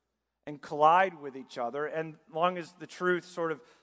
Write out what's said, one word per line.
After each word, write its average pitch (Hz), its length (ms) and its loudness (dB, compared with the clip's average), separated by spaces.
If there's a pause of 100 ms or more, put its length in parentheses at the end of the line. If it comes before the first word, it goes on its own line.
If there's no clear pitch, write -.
(460)
and 147 160 -12
collide 165 540 6
with 143 200 -12
each 135 220 -14
other, 139 280 -4
and 156 320 -6 (120)
long 175 280 0
as 165 160 -10
the 156 140 -16
truth 180 380 -2
sort 165 260 -4
of 139 100 -10 (220)